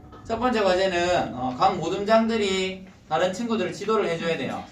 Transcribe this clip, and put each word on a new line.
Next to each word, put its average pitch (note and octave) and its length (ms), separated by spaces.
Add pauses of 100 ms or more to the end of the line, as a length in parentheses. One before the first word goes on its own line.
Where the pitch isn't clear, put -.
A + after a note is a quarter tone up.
(260)
첫 A3+ 140
번째 A#3 220
과제는, F3+ 720
어, B2+ 220
각 F#3+ 220
모듬장들이 G3 1080 (220)
다른 F#3 240
친구들을 A3 400
지도를 G3+ 360
해줘야 E3 280
돼요. B2 360